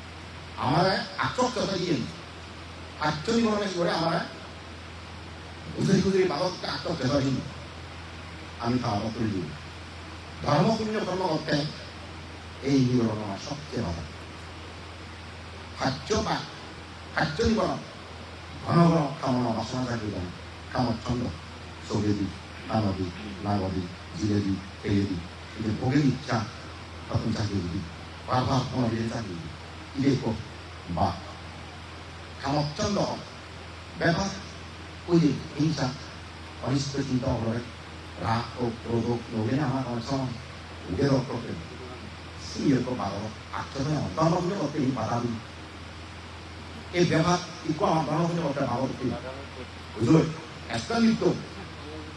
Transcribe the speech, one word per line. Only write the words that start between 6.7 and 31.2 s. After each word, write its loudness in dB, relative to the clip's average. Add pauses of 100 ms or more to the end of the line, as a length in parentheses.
কথা 2
দিয়ে 2
নি। 0 (1160)
আমি 2
তা -2
আবার 2
করে 2
দিব। 0 (1000)
ধর্ম 6
পুণ্য 0
কর্ম 0
করতে 2 (1000)
এই 6
নিবরণ 4
আমার -4 (120)
সবচেয়ে -4
বাধা। -2 (1800)
খাদ্য 2
বা, 2 (800)
খাদ্য 2
নিবরণ, 4 (880)
ঘন 10
ঘন 6
কামনা 4
বাসনা 0
থাকবে -2
না। -2 (420)
কামচ্ছন্দ, 2 (640)
সবেদি, 4 (420)
নানদি, 2 (320)
নাগদি, 0 (320)
জিলেবি, 4 (280)
তেলেবি, 4 (340)
কিন্তু -2
ভোগের 6
ইচ্ছা 2 (640)
তখন 0
চাকরি 0
দিবি, -2 (480)
বারবার 4 (100)
কোনো 2
দিলে 0
চাকরি -4
দিবি। -8 (420)
কি -4
দেখবো? 4 (640)
বা 4 (1300)